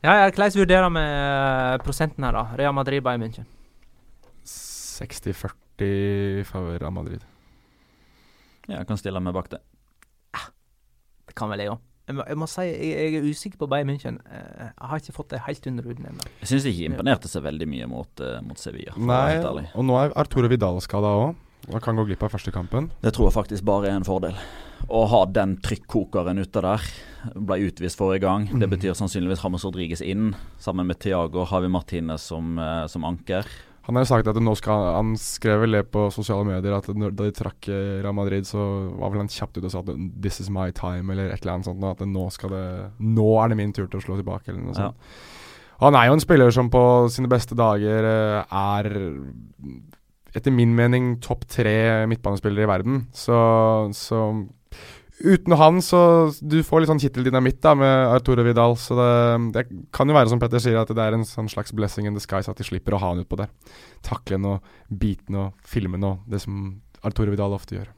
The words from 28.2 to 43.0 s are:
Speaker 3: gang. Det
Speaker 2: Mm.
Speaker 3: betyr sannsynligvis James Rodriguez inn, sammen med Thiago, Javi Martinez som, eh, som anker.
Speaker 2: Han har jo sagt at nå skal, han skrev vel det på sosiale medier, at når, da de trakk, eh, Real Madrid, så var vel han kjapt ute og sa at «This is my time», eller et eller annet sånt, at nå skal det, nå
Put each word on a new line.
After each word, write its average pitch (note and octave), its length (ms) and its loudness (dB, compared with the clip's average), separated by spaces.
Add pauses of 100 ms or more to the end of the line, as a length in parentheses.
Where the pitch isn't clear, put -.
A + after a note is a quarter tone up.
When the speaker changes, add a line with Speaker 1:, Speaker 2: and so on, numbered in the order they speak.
Speaker 3:
gang. G2 240 0
Det G#2+ 240 0
Speaker 2:
Mm. - 0 -
Speaker 3:
betyr F#2 240 -2
sannsynligvis F2+ 480 -4
James F#2 240 -6
Rodriguez F2 360 -6
inn, G2+ 340 -2 (240)
sammen F2+ 260 -4
med F2+ 140 -4
Thiago, F2+ 440 -2
Javi F2+ 240 -2
Martinez E2+ 540 -4
som, E2 380 -8
eh, D#2+ 260 -6
som D#2+ 180 -10
anker. F2 440 -6 (400)
Speaker 2:
Han A#2+ 80 -2
har B2+ 80 2
jo C3 100 0
sagt A2 140 2
at G#2+ 80 0
nå A2+ 200 2
skal, G#2 380 0
han A2 220 0
skrev G#2+ 460 0
vel A2+ 100 2
det G#2 200 0
på G#2 220 0
sosiale G2+ 320 -2
medier, G2 320 -2
at G2 80 -4
når, G#2 300 -4
da G2+ 80 -4
de G#2 80 0
trakk, - 380 -8
eh, G2 340 -4
Real G2+ 100 -4
Madrid, G2 300 -2
så G2 560 -4
var F#2 100 -4
vel G2+ 100 -2
han G2+ 80 -4
kjapt - 300 -8
ute F2+ 80 -6
og F#2 60 -4
sa F#2 80 -6
at F2+ 420 -8
«This G2 200 -4
is F#2+ 100 -8
my F#2+ 200 -2
time», F2+ 380 -6
eller F#2+ 220 -4
et F#2+ 100 -8
eller F2+ 120 -6
annet F2+ 120 -6
sånt, F2+ 180 -6
at F#2+ 140 -4 (100)
nå F#2 240 -4
skal - 180 -10
det, F#2+ 500 -8
nå A2 440 4